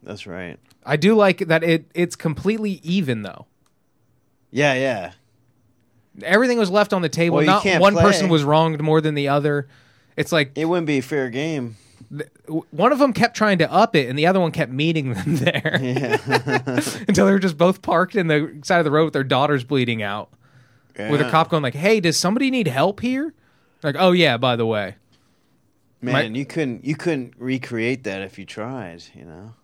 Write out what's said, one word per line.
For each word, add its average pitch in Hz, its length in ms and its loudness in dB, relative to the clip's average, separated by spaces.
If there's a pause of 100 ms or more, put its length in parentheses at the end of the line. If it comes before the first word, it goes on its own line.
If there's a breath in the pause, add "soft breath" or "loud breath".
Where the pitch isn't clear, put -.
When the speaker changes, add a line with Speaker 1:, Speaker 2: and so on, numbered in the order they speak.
Speaker 1:
That's 101 240 -14
right. 87 320 -12 (260)
Speaker 2:
I 143 120 -2
do 180 180 4
like 202 240 4 (100)
that 160 160 4
it, 165 300 2
it's 175 220 -2
completely 196 680 -2
even, 156 400 -2
though. 92 240 -14 (1040)
Speaker 1:
Yeah, 139 240 2
yeah. 123 380 -2 (1080)
Speaker 2:
Everything 233 360 2
was 202 120 0
left 202 240 2
on 185 80 -2
the 165 60 0
table. 165 280 0
Speaker 1:
Well, 151 80 2
you 156 60 4
Speaker 2:
Not 202 120 4
Speaker 1:
can't 185 200 4
Speaker 2:
one 202 120 8
Speaker 1:
play. - 100 4
Speaker 2:
person 190 260 4
was 156 140 4
wronged 156 360 2
more 156 200 2
than 156 140 -2
the 143 140 -2
other. 143 400 0 (480 soft breath)
It's 151 160 -4
like 143 220 0
Speaker 1:
It 147 100 -4
wouldn't 170 220 0
be 143 160 0
fair 131 260 -4
game. 127 480 -6 (400 soft breath)
Speaker 2:
th-, 151 140 -12 (160)
w-, 156 240 -8
one 190 220 0
of 277 80 -2
them 277 120 4
kept 226 240 0
trying 208 220 2
to 160 120 2
up 208 240 2
it, 135 140 2
and 131 100 -4
the 151 80 2
other 190 140 2
one 165 120 0
kept 131 200 -4
meeting 147 400 -2
them 147 240 -2
<laughs> - 0 -
there 156 460 -2
Speaker 1:
Yeah. 127 420 -2
<laughs> 135 560 -2 (200)
Speaker 2:
<laughs> 220 80 -12
until 202 180 4
they 196 60 4
were 196 80 4
just 175 180 -2
both 175 240 2
parked 180 320 0
in 180 140 0
the 151 340 0
side 180 160 2
of 170 60 2
the 151 60 0
road 151 140 4
with 156 80 -4
their 135 120 0
daughters 135 400 0
bleeding 120 380 -2
out, 104 280 -8 (680 soft breath)
with 143 240 -2
a 147 40 0
Speaker 1:
Yeah. 123 60 -6
Speaker 2:
cop 160 200 2
going 156 140 0
like, 123 100 -4
"Hey, 202 260 2
does 165 180 0
somebody 240 320 0
need 240 180 0
help 143 320 -2
here?" 262 340 -4 (480)
Like, 143 160 -4
"Oh 185 140 4
yeah, 156 260 4
by 123 180 0
the 117 80 0
way." 104 300 -4 (1040)
Speaker 1:
Man, 123 320 -2
Speaker 2:
My 120 60 -6
Speaker 1:
you 139 80 -6
couldn't, 139 380 -6
you 151 100 -4
couldn't 147 440 -6
recreate 127 680 -4
that 95 180 -6
if 98 160 -14
you 98 60 -14
tried, 104 580 -12 (120)
you 62 100 -20
know? 90 400 -20